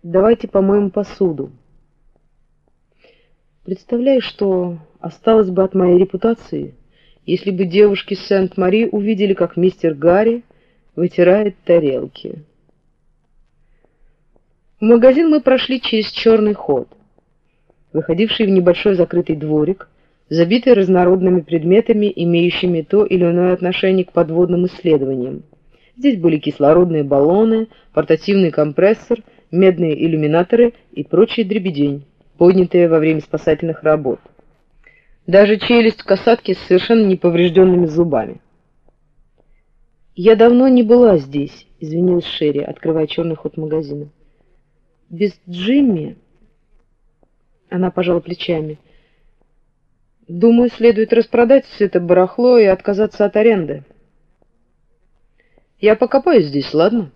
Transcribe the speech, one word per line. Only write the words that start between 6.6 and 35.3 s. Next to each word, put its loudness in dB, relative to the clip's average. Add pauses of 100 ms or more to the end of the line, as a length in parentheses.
если -4
бы -4
девушки 0
Сент-Мари -2
увидели, -2
как -4
мистер -2
Гарри 0 (540)
вытирает 0
тарелки». -2 (2500)
В -4
магазин 4
мы 2
прошли -2
через -4
черный 0
ход, -6 (1040)
выходивший -4
в -2
небольшой 2
закрытый -2
дворик, -4 (400)
забитый 0
разнородными 2
предметами, 0
имеющими -2
то 0
или -2
иное 0
отношение -2
к -10
подводным 0
исследованиям. -4 (520)
Здесь -2
были 0
кислородные 2
баллоны, 0 (240)
портативный 0
компрессор, -2 (320)
медные 0
иллюминаторы 0 (180)
и -12
прочая 0
дребедень, -4 (340)
поднятая 2
во 2
время -2
спасательных -6
работ. -2 (1080)
Даже 4